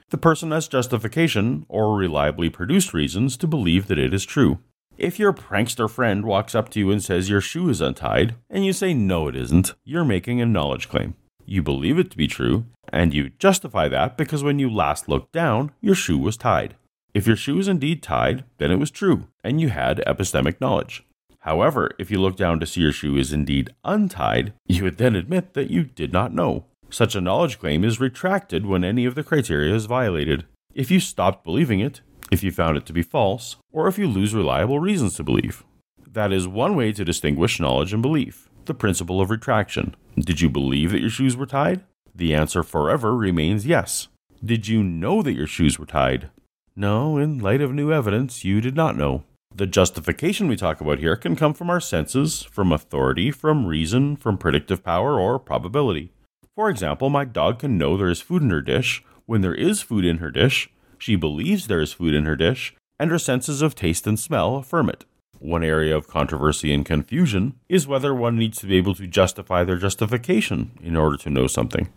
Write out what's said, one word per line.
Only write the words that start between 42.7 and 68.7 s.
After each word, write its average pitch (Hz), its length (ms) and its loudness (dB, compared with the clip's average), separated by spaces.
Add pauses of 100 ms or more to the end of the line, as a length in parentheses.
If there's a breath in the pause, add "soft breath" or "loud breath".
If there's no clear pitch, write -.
remains 98 520 0
yes. - 420 -2 (360)
Did 110 240 -2
you 110 140 2
know 95 400 0
that 131 120 -2
your 71 140 -4
shoes - 300 2
were 78 80 -12
tied? 65 440 0 (460)
No, 110 420 0
in 147 200 -2
light 107 220 2
of 135 140 -2
new 147 180 0
evidence, 123 520 0
you 98 160 2
did 127 160 -2
not 160 200 0
know. 67 280 0 (300)
The 98 120 -2
justification 104 840 0
we 113 80 0
talk 82 240 -2
about 73 200 0
here 80 160 2
can - 200 -2
come 151 180 2
from 175 160 -6
our 175 100 0
senses, 131 600 -2
from 98 280 0
authority, 73 600 0
from 151 360 0
reason, 95 500 0
from 104 220 -2
predictive 82 460 0
power, 104 360 0
or 117 200 0
probability. 87 720 -4 (440)
For 214 140 0
example, 98 400 -2
my 143 140 0
dog 107 340 0
can 131 180 -2
know 78 200 2
there 95 120 0
is 87 120 0
food 175 220 -2
in 127 80 2
her 80 100 2
dish. 65 440 -2 (220 soft breath)
When 110 140 0
there 92 140 0
is 196 280 0
food 104 220 -2
in 82 140 2
her 82 120 -6
dish, 101 400 2 (280 soft breath)
she 107 180 0
believes 85 500 -2
there 95 140 0
is 76 120 -2
food 80 220 0
in 76 120 4
her 78 100 0
dish, 87 400 0 (220)
and 156 120 0
her 170 80 0
senses 139 420 -2
of 156 140 2
taste 82 320 -2
and 107 120 0
smell 117 380 0
affirm 139 320 -2
it. - 160 -8 (360)
One 82 240 -2
area 78 320 2
of 76 100 -4
controversy 73 640 0
and 71 140 0
confusion 110 680 0 (140)
is 165 200 2
whether 139 260 0
one 117 240 0
needs 113 200 -2
to - 80 -12
be 98 100 4